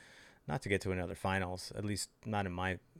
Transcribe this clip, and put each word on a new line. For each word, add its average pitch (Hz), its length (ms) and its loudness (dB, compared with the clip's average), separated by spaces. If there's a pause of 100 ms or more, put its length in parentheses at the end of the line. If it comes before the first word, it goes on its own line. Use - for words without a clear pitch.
(480)
not 78 140 0
to 95 60 -6
get 98 120 4
to 95 100 -2
another 90 240 0
finals, 92 600 0
at 104 80 -2
least 104 260 -2 (160)
not 104 200 2
in 90 60 -2
my 90 280 0 (200)